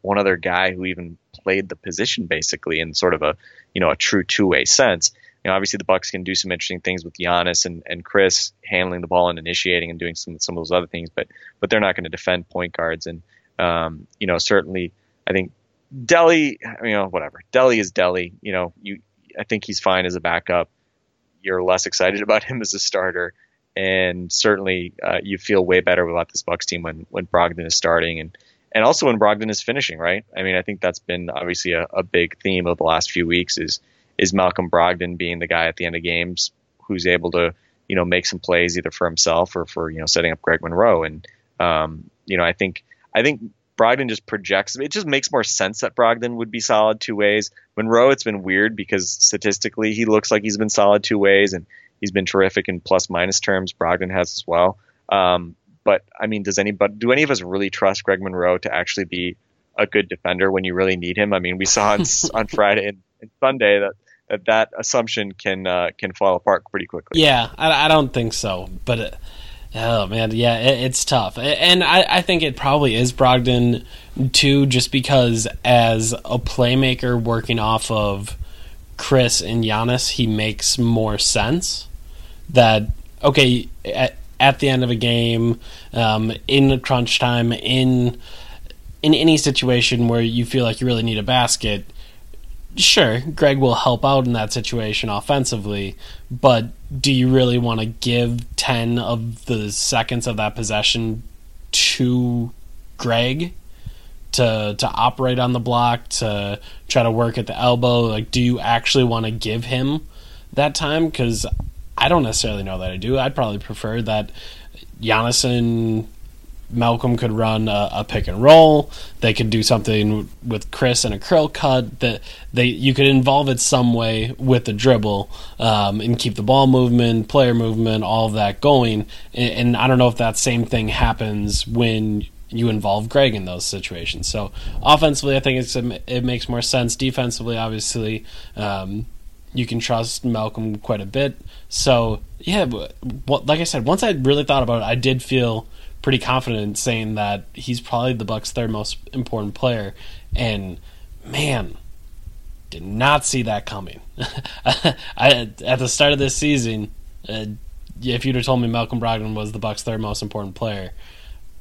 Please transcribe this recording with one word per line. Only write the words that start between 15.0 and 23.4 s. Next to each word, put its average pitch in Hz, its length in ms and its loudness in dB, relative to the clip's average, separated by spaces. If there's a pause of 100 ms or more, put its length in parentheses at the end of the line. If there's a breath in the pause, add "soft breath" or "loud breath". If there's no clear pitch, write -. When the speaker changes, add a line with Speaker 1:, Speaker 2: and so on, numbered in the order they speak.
Speaker 1:
I - 60 -2
think 92 200 -2 (540)
Delly, 165 520 4 (260)
you 113 80 -2
know, 101 160 0
whatever. 82 340 -6 (100)
Delly 127 260 6
is 95 140 -2
Delly. 90 500 0
You 101 120 -8
know, 87 280 -2
you, 98 200 -14 (360)
I 104 60 -6
think 107 220 -4
he's - 160 -8
fine 92 240 2
as 90 100 -4
a 85 60 -6
backup. 85 480 -2 (720)
You're 92 220 -2
less 92 220 2
excited 98 360 0
<laughs> - 20 -4
about 107 220 2
him 127 160 -6
as 101 120 -4
a 98 60 -8
starter. 90 540 -4 (420)